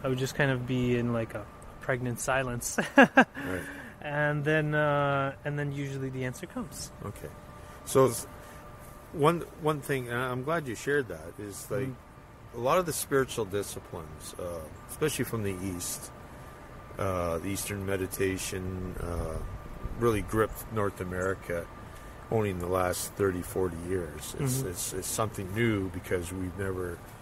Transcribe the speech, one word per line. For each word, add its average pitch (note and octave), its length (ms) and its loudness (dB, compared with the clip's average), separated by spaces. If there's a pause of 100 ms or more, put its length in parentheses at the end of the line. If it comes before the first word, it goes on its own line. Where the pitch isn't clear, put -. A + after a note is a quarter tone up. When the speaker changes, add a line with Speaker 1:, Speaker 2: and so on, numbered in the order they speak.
Speaker 1:
I C#3 40 0
would C3 120 2
just C3 160 0
kind C#3+ 160 4
of B2 160 0
be B2 300 4
in, A#2+ 160 2
like, A#2 200 0
a G#2 120 -6 (360)
pregnant B2 380 0
silence. B2+ 640 0
<laughs> - 120 0
Speaker 2:
Right. G3 680 8 (400)
Speaker 1:
And D3 420 2
then, D3+ 320 4
uh, C#3+ 560 4 (140)
and D3 120 0
then D3 140 0
usually C#3 380 -2
the C3 160 -2
answer B2+ 200 -4
comes. - 460 -8 (140)
Speaker 2:
Okay. G2+ 240 -8 (560)
So C3+ 240 6
s-, - 180 -4 (840)
one, E3 280 4 (200)
one D3+ 180 2
thing, C3 300 -2
and A#2+ 80 0
I'm B2+ 260 0
glad D#3 240 0
you A2 80 -4
shared C#3 320 2
that, E2 320 -8
is, G#2 320 -8
like, A2 160 0
Speaker 1:
Mm. B2+ 80 -6 (600)
Speaker 2:
a - 40 -8
lot C#3 200 6
of F#3 60 2
the D#3+ 60 -2
spiritual C3 540 2
disciplines, F2+ 920 -6
uh, F2+ 60 -6 (460)
especially - 340 0
from A2+ 200 -2
the G2 200 0
East, - 480 -4 (880)
uh, F2 380 2
the E2 100 -4
Eastern G2 380 -2
meditation, F#2 1160 0
uh, E2 360 -2 (600)
really A2+ 220 4
gripped G#2+ 520 0
North G2+ 260 0
America F#2 680 -2 (640)
only G#2+ 200 4
in F2+ 100 -2
the F2 80 -2
last F2+ 460 2
thirty, F#2+ 280 4
forty F2 360 0 (100)
years. D#2+ 500 -4
It's, C3 220 0
Speaker 1:
Mm-hmm. C3 100 -2
Speaker 2:
it's, - 240 -4
it's F#2 140 -4
something G2 480 0
new G#2+ 360 4
because F2+ 420 -2
we've F#2 260 -4
never F#2 400 -2 (220)